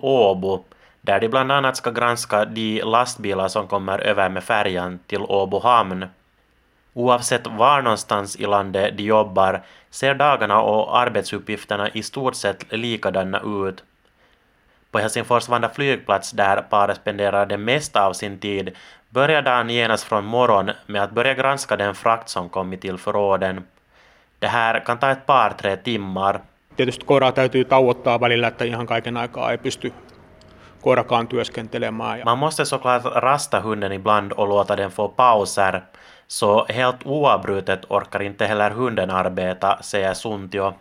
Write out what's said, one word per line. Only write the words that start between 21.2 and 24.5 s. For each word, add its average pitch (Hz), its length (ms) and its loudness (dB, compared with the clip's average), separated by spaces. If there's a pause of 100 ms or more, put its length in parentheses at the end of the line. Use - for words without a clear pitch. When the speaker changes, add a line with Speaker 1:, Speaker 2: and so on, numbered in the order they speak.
Speaker 1:
granska 131 440 -2
den 101 180 -2
frakt 117 340 0
som 90 200 -6
kommit 92 320 -6
till 92 160 -8
förråden. 98 680 -2 (720)
Det 113 80 0
här 113 320 2